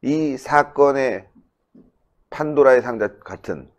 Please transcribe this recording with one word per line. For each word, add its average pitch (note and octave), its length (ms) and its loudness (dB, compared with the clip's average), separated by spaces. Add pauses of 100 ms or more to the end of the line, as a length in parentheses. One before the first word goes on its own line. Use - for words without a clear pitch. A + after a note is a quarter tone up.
이 D3+ 360 -2
사건의 C#3 880 0 (1040)
판도라의 C#3+ 520 2
상자 A2+ 280 -6 (140)
같은 D#2+ 560 -12